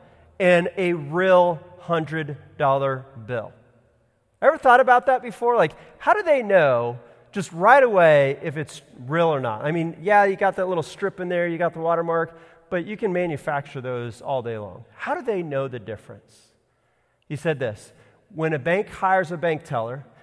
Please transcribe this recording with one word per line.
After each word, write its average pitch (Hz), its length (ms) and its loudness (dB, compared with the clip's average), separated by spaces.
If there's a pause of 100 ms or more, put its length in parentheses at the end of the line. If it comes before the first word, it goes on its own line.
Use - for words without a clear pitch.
(380)
and 180 380 2
a 180 160 -2
real 175 680 2 (220)
hundred 156 560 -6 (220)
dollar 135 480 0 (200)
bill?" 110 260 -8 (920)
Ever 294 160 4
thought 247 220 6
about 247 260 4
that 262 160 2
before? 240 340 -2
Like, 170 160 4 (240)
how - 160 0
do 415 100 2
they 294 200 2
know 131 560 2 (340)
just 202 200 -8
right 214 300 6
away 156 600 4
if 156 160 -8
it's - 240 -10 (240)
real 165 220 0
or 147 120 0
not? 117 240 -6
I 151 80 -2
mean, 165 300 -4
yeah, 202 220 4
you 196 120 -2
got 190 200 0
that 185 120 -2
little 175 140 -2
strip - 360 -8
in 180 120 -6
there, 175 180 -2
you 170 80 -6
got 165 160 -2
the 165 80 -12
watermark, 165 580 -2 (300)
but 175 160 -4
you 208 140 -12
can 196 160 -4
manufacture 147 680 -4
those 120 400 -8
all 135 220 -6
day 113 160 -8
long. 104 260 -14 (100)
How - 200 -8
do 349 80 -10
they 214 200 -4
know 139 260 -4
the 123 100 -12
difference? 104 680 -18 (800)
He 151 80 -10
said 151 240 -4
this, 117 360 -8 (340)
"When 160 240 -4
a 151 60 -2
bank 170 320 -2
hires 185 420 0
a 175 60 -10
bank 160 260 -4
teller, 123 400 -8 (180)